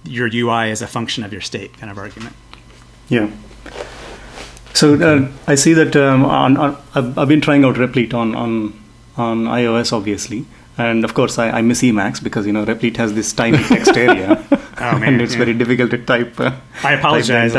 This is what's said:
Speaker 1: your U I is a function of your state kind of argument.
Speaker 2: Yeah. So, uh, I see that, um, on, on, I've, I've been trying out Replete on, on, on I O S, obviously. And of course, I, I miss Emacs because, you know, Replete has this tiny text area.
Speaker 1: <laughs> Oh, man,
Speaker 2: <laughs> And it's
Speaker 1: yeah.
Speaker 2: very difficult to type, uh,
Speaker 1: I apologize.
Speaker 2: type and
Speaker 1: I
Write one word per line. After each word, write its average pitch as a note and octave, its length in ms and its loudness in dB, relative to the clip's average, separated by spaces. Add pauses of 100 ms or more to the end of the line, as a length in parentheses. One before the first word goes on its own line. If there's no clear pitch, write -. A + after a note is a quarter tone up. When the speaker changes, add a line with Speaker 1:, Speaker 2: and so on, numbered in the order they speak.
Speaker 1:
your B2 240 -4
U A#2 220 -2
I A2+ 180 0
is A2 140 -6
a G#2 40 -10
function A2+ 380 -6
of G2+ 80 -12
your G2 100 -12
state - 360 -12
kind G#2+ 120 -16
of G2+ 80 -14
argument. A2 360 -16 (760)
Speaker 2:
Yeah. A2 200 2 (1500)
So, D3 260 6
uh, D3 280 4 (180)
I D3+ 80 2
see D3+ 180 4
that, D3+ 240 4
um, C3+ 280 6
on, C3+ 340 2
on, C#3+ 180 -2 (180)
I've, B2+ 240 -2
I've D3 100 0
been D3+ 120 4
trying C#3+ 240 4
out A#2 140 2
Replete B2 340 0
on, A2+ 220 -2
on, A2+ 440 -4 (380)
on A2+ 300 -2
I A#2+ 180 0
O A2+ 120 0
S, A2+ 160 -2
obviously. G#2 520 -6 (340)
And A#2 260 0
of - 100 -4
course, B2 240 0
I, A#2 100 0
I A#2 140 -2
miss A#2 180 2
Emacs A2 420 0
because, G#2+ 240 -4
you G#2 60 -2
know, G#2 120 -2
Replete A2 340 -4
has A2 160 -2
this G#2+ 180 -4
tiny C3 260 2
text - 380 4
area. A#2 540 2
Speaker 1:
<laughs> - 120 0 (160)
Oh, A#2+ 200 -2
man, A2+ 60 -2
Speaker 2:
<laughs> - 100 2
And A#2+ 80 2
it's A#2 100 -4
Speaker 1:
yeah. A#2+ 60 -4
Speaker 2:
very A#2 160 2
difficult A#2+ 380 2
to B2 120 -4
type, A#2+ 340 -2
uh, C3 160 -2 (300)
Speaker 1:
I C#3 80 2
apologize. D3 360 0
Speaker 2:
type A#2+ 160 2
and A#2 80 0
Speaker 1:
I - 60 -4